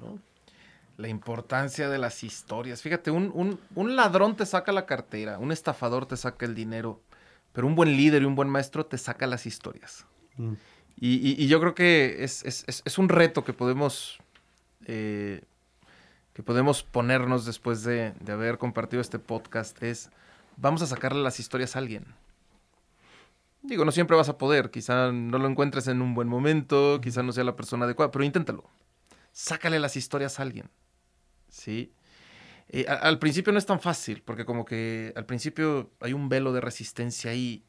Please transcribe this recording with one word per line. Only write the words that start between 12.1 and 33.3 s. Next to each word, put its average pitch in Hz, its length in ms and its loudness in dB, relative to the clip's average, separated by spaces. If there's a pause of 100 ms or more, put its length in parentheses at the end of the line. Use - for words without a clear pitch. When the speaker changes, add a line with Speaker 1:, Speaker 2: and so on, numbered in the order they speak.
Speaker 2:
es, - 220 -8
es, - 200 -8
es, - 200 -8
es - 100 -6
un 190 140 6
reto 165 340 6
que 127 80 -4
podemos, 127 640 -2 (680)
eh, 104 560 -6 (920)
que - 100 -14
podemos 131 400 2
ponernos 123 640 0
después 117 400 -4
de, 117 360 -2
de 98 120 -8
haber 113 240 -2
compartido 120 460 -4
este - 160 -8
podcast, - 640 -8
es, 117 260 -6 (480)
vamos 143 240 2
a 170 60 0
sacarle 131 360 -2
las 127 160 -2
historias 127 380 -6
a 131 40 -2
alguien. 110 260 -8 (1600)
Digo, 240 220 0
no 151 80 4
siempre 165 240 6
vas 147 120 6
a 143 100 -4
poder, 135 320 4
quizá 123 420 0
no 120 260 -2
lo 135 100 2
encuentres 135 400 0
en 127 120 0
un 127 140 0
buen 120 140 0
momento, 139 720 4
quizá 120 200 -2
no 127 100 -2
sea 123 120 0
la 120 120 -2
persona 120 280 -4
adecuada, 120 260 2
pero 139 140 0
inténtalo. 143 400 -2 (680)
Sácale 160 480 -2
las 143 160 -2
historias 139 420 -4
a 139 40 -6
alguien, 117 280 -8 (800)
¿sí? - 440 -10 (760)
Eh, - 200 -4
a-, 143 60 0
al 156 240 2
principio 160 340 2